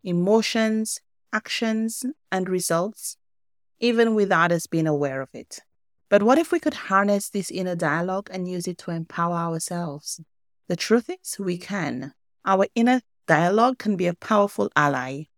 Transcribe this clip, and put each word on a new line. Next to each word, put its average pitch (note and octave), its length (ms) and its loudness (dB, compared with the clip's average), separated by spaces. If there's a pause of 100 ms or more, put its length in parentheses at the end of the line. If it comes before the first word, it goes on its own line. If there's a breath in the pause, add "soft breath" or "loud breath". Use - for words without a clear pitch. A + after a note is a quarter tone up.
emotions, A3 960 2 (320)
actions, A3 720 -4 (260)
and F#3 180 -2
results, F3+ 680 -2 (640)
even A3+ 340 4
without F#3 380 4
us E3+ 140 0
being E3 200 0
aware C#3+ 340 0
of C3 120 -10
it. - 260 -16 (500)
But G3+ 140 6
what B3 160 6
if E4 140 0
we E4+ 80 2
could D#4 140 -2
harness G3+ 560 0
this G3 200 -4
inner F3+ 240 -4
dialogue F3 560 -2
and F#3 160 -6
use F3+ 220 -6
it F3 100 -8
to - 140 -10
empower E3+ 420 -4
ourselves? E3+ 840 -6 (480)
The F3 80 -2
truth A#3 340 0
is, - 280 -10
we F3+ 200 -4
can. D#3 540 -8 (320)
Our F#3+ 220 2 (100)
inner B3 240 4 (260)
dialogue G3 520 4
can G#3 180 -2
be F3 100 -2
a F3 80 0
powerful G3+ 600 0
ally. C#3 480 0 (140)